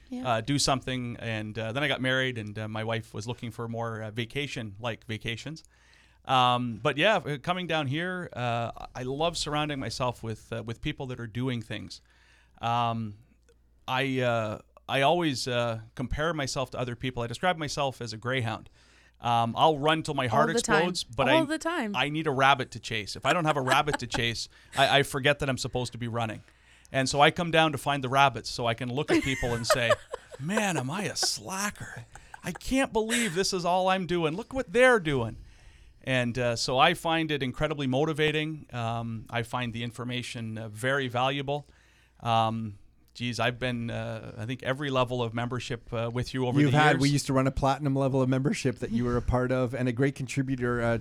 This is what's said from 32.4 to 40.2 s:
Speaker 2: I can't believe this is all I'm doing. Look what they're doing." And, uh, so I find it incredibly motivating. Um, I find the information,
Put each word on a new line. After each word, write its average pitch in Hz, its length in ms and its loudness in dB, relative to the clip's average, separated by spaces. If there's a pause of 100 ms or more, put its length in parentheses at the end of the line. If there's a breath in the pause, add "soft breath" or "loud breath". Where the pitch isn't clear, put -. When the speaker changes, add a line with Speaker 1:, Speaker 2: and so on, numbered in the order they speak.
Speaker 2:
I 175 80 -4
can't 254 400 0
believe 220 420 0
this 185 180 0
is 180 120 -2
all 185 240 2
I'm 190 180 2
doing. 165 300 0
Look 226 180 -8
what 254 180 -4
they're 247 280 8
doing." 135 360 0 (680 soft breath)
And, 123 340 0
uh, 120 180 2
so 127 220 0
I 165 160 8
find 160 360 0
it 143 120 -2
incredibly 143 440 -2
motivating. 151 880 0
Um, 117 560 -4
I 117 140 -2
find 123 320 -4
the 117 80 -6
information, 120 760 -6